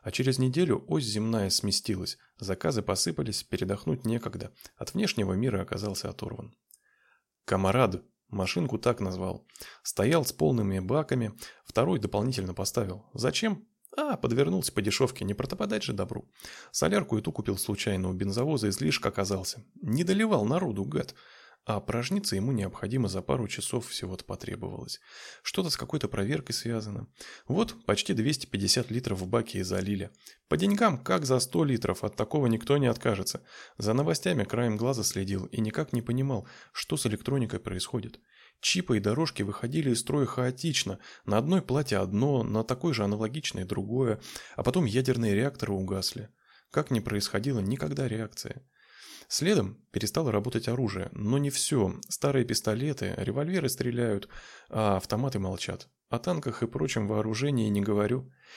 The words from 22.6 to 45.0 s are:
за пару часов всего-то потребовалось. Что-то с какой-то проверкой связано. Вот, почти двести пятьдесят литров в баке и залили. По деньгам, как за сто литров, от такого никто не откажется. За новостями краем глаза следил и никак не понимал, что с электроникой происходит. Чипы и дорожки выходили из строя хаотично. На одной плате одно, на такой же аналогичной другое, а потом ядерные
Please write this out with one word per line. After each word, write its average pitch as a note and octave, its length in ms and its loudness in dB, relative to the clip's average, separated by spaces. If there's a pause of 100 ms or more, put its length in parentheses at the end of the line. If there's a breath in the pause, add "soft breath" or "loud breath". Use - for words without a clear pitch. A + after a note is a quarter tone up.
за F#2 120 -4
пару B2+ 260 0
часов - 420 -4
всего-то - 360 -6
потребовалось. - 760 -8 (420 loud breath)
Что-то F3+ 260 -2
с - 80 -2
какой-то - 320 -2
проверкой A2+ 460 -2
связано. A2 540 -4 (380 loud breath)
Вот, G#3 380 -2
почти - 300 2
двести B2+ 320 0
пятьдесят G2 440 2
литров A2 300 -2
в F#2 60 -4
баке A2+ 320 0
и F#2+ 40 0
залили. F#2+ 480 -2 (380 loud breath)
По D#3 80 4
деньгам, G3+ 400 4
как E3+ 300 0
за B2+ 140 6
сто E3 240 2
литров, A#2 400 0
от G#2 120 -4
такого C3+ 300 2
никто A2+ 320 4
не C3+ 80 4
откажется. A2 560 0 (340 loud breath)
За G#2 160 0
новостями D3+ 520 2
краем A2 340 0
глаза A#2+ 240 0
следил F#2+ 420 -2
и - 160 -4
никак A2 320 -2
не A#2+ 80 0
понимал, B2+ 480 -2 (240 loud breath)
что - 240 -4
с - 80 0
электроникой A#2 560 0
происходит. F#2+ 580 -6 (420 soft breath)
Чипы F3 360 2
и G#2 40 2
дорожки A2+ 420 2
выходили C3 480 0
из A2+ 100 2
строя C#3+ 240 2
хаотично. B2+ 720 0 (280 loud breath)
На G#2 100 4
одной D#3+ 240 4
плате B2+ 380 0
одно, A2 460 2
на A2 200 0
такой C3 300 0
же G#2+ 100 0
аналогичной G#2+ 600 -2
другое, G#2+ 580 0 (340 loud breath)
а - 60 -2
потом D3+ 240 4
ядерные A#2 480 2